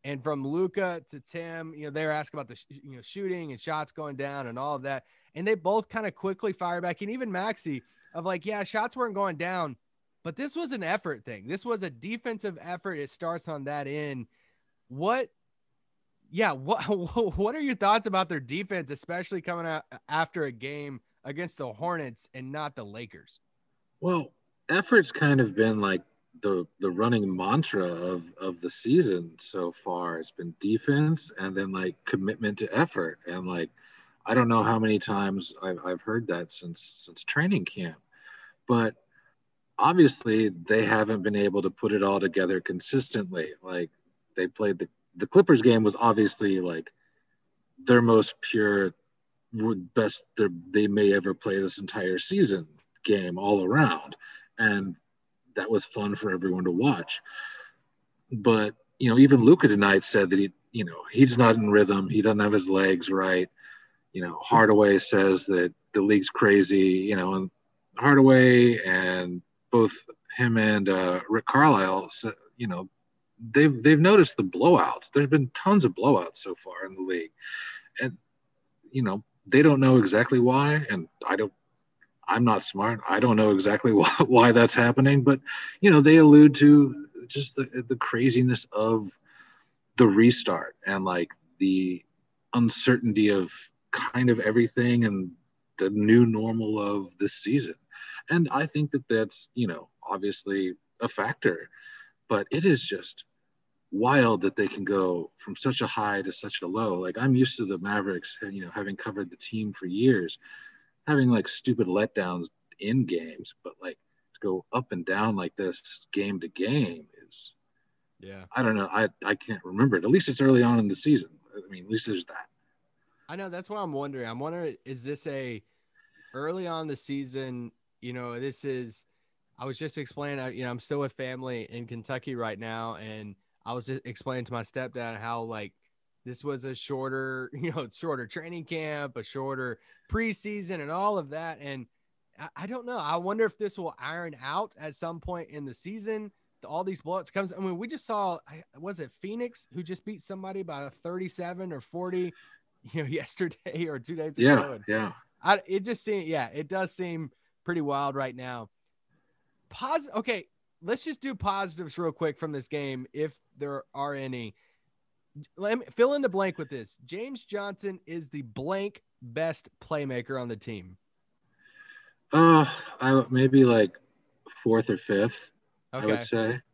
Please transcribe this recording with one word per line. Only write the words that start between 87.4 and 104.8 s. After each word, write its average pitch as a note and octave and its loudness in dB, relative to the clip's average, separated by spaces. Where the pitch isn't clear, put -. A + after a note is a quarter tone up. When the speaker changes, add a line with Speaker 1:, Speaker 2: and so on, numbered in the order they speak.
Speaker 2:
the, B2+ -6
the B2+ -2
craziness B2 2
of A2 0
the B2 10
restart G#2+ 6
and, G2 -2
like, F2 -2
the F#2 0
uncertainty A#2 2
of F#2+ 0
kind B2 0
of A2+ 4
everything A#2+ 2
and F#2+ -2
the F#2+ 0
new G#2+ 6
normal A2 -2
of G2+ -6
this G2+ -2
season. B2 -2
And E3 2
I C#3+ -2
think D3+ -2
that B2+ -4
that's, A2 -2
you B2 -2
know, E2+ -8
obviously G2 -4
a A#2 -4
factor, G2 -4
but G2+ -2
it D#3+ -4
is D#3 4
just - -12
wild A#2 2
that F#2+ -2
they G2+ 0
can G2+ -8